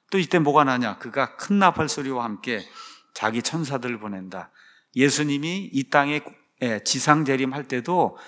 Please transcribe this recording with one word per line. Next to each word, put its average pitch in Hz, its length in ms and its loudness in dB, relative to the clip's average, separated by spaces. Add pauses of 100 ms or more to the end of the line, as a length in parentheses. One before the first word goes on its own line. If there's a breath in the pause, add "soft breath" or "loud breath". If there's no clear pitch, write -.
(100)
또 196 80 2
이때 180 200 2
뭐가 147 260 6
나냐? 123 340 0
그가 123 380 -4
큰 202 220 0
나팔 160 300 4
소리와 135 360 -4
함께 107 400 -6 (480 loud breath)
자기 113 300 -2
천사들을 127 560 -4
보낸다. 95 520 -12 (460 soft breath)
예수님이 147 760 0
이 135 180 -4
땅에, 147 320 2 (400)
예, 113 220 -2
지상 151 400 4
재림할 131 440 -2
때도 131 480 0 (100)